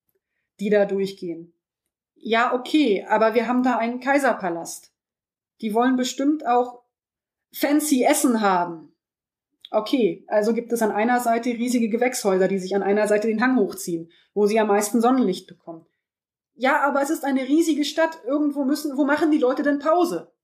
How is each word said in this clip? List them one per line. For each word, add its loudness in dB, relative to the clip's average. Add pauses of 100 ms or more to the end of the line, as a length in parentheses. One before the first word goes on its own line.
(600)
die -4
da 4
durchgehen. -6 (640)
Ja, -2
okay, 0
aber 2
wir 0
haben 0
da 0
einen -4
Kaiserpalast. -2 (680)
Die -4
wollen 2
bestimmt -2
auch 0 (680)
fancy 0
Essen 2
haben. 0 (840)
Okay, 0
also 2
gibt -6
es 0
an 2
einer 0
Seite 0
riesige -2
Gewächshäuser, 0
die 0
sich -4
an 0
einer 0
Seite 0
den 0
Hang 2
hochziehen, -4 (240)
wo 2
sie 2
am 2
meisten 2
Sonnenlicht 2
bekommen. -20 (680)
Ja, 0
aber 2
es -2
ist -4
eine 0
riesige 2
Stadt. -2
Irgendwo 0
müssen, -4
wo 0
machen 2
die 2
Leute 0
denn 0
Pause? 0 (120)